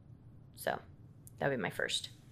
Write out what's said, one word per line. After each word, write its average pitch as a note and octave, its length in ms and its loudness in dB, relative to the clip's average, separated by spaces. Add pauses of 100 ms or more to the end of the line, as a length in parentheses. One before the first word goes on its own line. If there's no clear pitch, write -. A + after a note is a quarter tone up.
(560)
So - 220 2 (600)
that C#3+ 100 8
would C3+ 80 6
be G#2+ 60 2
my F2+ 80 4
first. - 400 2 (220)